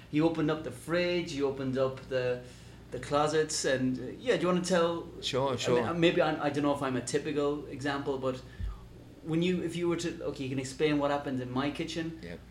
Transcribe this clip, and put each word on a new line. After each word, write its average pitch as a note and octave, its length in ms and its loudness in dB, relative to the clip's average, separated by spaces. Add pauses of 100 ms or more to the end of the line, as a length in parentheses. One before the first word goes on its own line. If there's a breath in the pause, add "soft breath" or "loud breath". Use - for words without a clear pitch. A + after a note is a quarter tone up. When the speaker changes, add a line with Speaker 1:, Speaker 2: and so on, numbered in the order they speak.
(100)
Speaker 1:
He D3+ 100 2
opened D#3+ 300 2
up D#3 140 -2
the A#2 60 -6
fridge. F3 640 0
He C#3 100 -2
opened C3+ 360 0
up C3 300 0
the, B2 320 0 (520 loud breath)
the B2+ 60 -6
closets, D3+ 680 2
and, B2+ 340 2
uh, A#2 40 -8 (180)
yeah. A3 160 2
Do D3+ 60 0
you E3+ 60 2
wanna F3+ 140 4
tell? E3+ 440 2 (140)
Speaker 2:
Sure, C3+ 280 0
Speaker 1:
I - 20 2
mean, A#2+ 80 0
Speaker 2:
sure. A#2+ 300 4
Speaker 1:
uh, E3 60 -2
maybe E3+ 280 6
I'm, D#3 180 2
I D3 100 0
don't D3 120 0
know C#3+ 120 4
if C#3+ 80 -2
I'm C3 140 0
a A#2+ 60 0
typical D3 640 0
example, C#3 520 -2
but C3 220 -2 (840 loud breath)
when E3 180 2
you, F3+ 200 2
if E3+ 140 -4
you F3 120 0
were E3+ 80 2
to, E3+ 280 -4
okay, C#3+ 200 -4
you C3 60 -4
can C3 80 -2
explain D3 400 2
what C#3+ 120 4
happened C#3+ 300 0
in B2 120 -4
my C#3 180 0
kitchen, E3 520 -4
Speaker 2:
Yeah. E2+ 120 -10 (160)